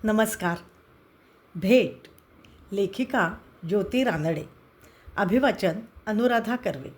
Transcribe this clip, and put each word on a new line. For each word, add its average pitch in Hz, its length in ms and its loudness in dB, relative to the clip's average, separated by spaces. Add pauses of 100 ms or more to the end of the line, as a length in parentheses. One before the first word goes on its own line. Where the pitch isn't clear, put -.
नमस्कार. 214 520 0 (960)
भेट, 190 540 2 (640)
लेखिका 196 640 0 (340)
ज्योती 202 360 0
रानडे, 160 400 -2 (720)
अभिवाचन 202 560 2 (340)
अनुराधा 233 500 0
कर्वे. 143 420 -8